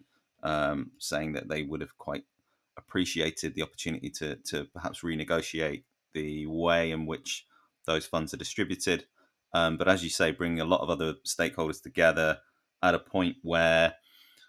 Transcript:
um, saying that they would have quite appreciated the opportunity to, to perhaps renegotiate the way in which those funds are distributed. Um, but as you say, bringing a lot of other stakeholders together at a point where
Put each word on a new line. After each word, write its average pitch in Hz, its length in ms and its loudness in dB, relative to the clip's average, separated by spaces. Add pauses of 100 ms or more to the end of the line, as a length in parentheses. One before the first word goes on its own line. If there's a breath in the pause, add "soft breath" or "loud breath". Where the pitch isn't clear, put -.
(420)
um, 73 560 -2
saying 78 360 -4
that - 160 -6
they 78 140 -2
would 71 180 -6
have - 160 -12
quite - 260 -8 (540)
appreciated 80 760 -2
the 80 100 -4
opportunity - 480 -8
to, 76 260 -6
to 73 360 -6
perhaps - 280 -10
renegotiate 80 840 -2 (300)
the 76 340 -6
way 82 440 2
in 80 140 -4
which - 400 -8 (400)
those 80 200 0
funds 80 280 -2
are - 40 -8
distributed. 92 680 -2 (480)
Um, 82 240 2
but 90 100 -2
as 92 160 6
you 82 60 -4
say, 82 220 2
bringing 85 300 0
a 78 40 0
lot 85 160 4
of 76 80 -2
other 80 260 0 (100)
stakeholders 80 560 -2
together 80 580 4 (420)
at 90 140 6
a 82 40 0
point 90 420 -2
where 82 540 4 (540 soft breath)